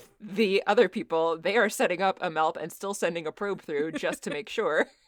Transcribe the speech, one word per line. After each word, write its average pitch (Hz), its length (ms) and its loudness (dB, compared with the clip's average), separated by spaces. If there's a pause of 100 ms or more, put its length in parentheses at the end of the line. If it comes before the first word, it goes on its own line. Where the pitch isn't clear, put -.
(100)
<laughs> - 100 -20
the 202 460 2
other 202 220 6
people, 165 500 0
they 180 180 -2
are 220 120 4
setting 185 340 0
up 190 180 0
a 185 80 -2
malp 160 280 0
and 165 160 -8
still 202 200 -8
sending 170 340 -2
a 156 60 -4
probe 202 300 -6
through 151 300 -2
just 269 320 -4
to 294 60 -4
make 147 180 -6
sure 175 400 0 (200)